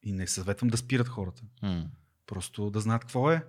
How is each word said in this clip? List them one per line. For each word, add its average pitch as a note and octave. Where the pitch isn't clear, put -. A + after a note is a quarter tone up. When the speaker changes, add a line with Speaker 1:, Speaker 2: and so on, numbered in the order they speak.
Speaker 1:
И G#2
не F#2
съветвам G2
да A2+
спират B2
хората. F#2+
Speaker 2:
М. F2
Speaker 1:
Просто G#2
да G#2+
знаят A2+
какво C3
е. D#3+